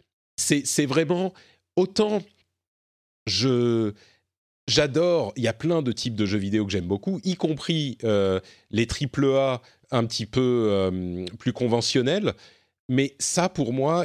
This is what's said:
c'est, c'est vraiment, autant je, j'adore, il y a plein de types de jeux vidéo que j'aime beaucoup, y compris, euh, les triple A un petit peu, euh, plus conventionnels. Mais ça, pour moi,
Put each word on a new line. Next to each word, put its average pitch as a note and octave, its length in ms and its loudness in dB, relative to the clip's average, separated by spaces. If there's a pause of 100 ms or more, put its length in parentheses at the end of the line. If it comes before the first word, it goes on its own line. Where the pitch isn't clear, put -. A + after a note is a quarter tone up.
(360)
c'est, C#3+ 300 0
c'est - 180 0
vraiment, E3 480 0 (440)
autant G#3 440 0 (1080)
je, A#2 680 2 (720)
j'adore, D3 680 2
il C3 80 -6
y A2+ 40 4
a A2 60 0
plein D#3+ 260 0
de B2+ 120 -2
types A#2 220 -6
de G#2 120 0
jeux G2 100 0
vidéo G2+ 300 0
que F#2+ 60 -6
j'aime F2+ 140 -2
beaucoup, G2+ 380 -2
y F#3 120 -2
compris, D#3 680 -2
euh, G2 340 2 (320)
les A2+ 160 0
triple C#3 380 -2 (100)
A C3+ 280 0 (280)
un A#2+ 140 2
petit A2+ 220 -6
peu, B2 440 2
euh, F#2 540 -2 (140)
plus B2+ 160 -2
conventionnels. B2 800 0 (560)
Mais C3+ 280 2
ça, - 300 0
pour C3+ 240 -2
moi, D3+ 320 0